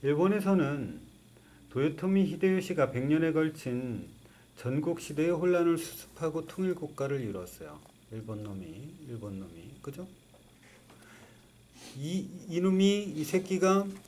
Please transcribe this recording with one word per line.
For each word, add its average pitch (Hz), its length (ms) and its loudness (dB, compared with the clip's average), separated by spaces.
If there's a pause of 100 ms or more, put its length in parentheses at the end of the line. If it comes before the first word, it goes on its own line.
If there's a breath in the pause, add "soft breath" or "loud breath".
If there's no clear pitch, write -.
일본에서는 147 960 2 (720 loud breath)
도요토미 180 540 2
히데요시가 165 680 2
백 127 160 -2
년에 160 260 4
걸친 127 760 -2 (480 loud breath)
전국 147 440 -2
시대의 151 300 -2
혼란을 170 480 4
수습하고 160 720 -6
통일 185 260 -2
국가를 143 460 -4
이뤘어요. 90 580 -8 (320)
일본 110 320 -8
놈이, 104 520 -12 (140)
일본 104 300 -10
놈이. 127 420 -14
그죠? 175 280 -12 (1900 loud breath)
이, 160 300 -4 (220)
이놈이, 190 560 4
이 156 180 -6
새끼가 190 640 4 (220)